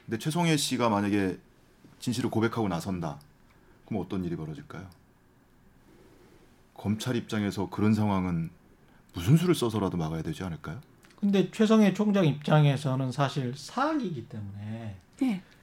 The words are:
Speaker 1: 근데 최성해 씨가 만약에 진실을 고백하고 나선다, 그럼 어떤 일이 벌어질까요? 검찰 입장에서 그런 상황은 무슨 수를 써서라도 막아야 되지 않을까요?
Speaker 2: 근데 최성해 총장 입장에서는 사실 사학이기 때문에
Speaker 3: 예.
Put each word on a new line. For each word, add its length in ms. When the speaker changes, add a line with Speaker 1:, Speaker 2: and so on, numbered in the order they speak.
Speaker 1:
근데 140
최성해 380
씨가 320
만약에 480
진실을 300
고백하고 380
나선다, 520
그럼 180
어떤 220
일이 100
벌어질까요? 480
검찰 420
입장에서 540
그런 240
상황은 560
무슨 240
수를 180
써서라도 400
막아야 280
되지 200
않을까요? 360
Speaker 2:
근데 320
최성해 420
총장 320
입장에서는 840
사실 440
사학이기 720
때문에 680
Speaker 3:
예. 200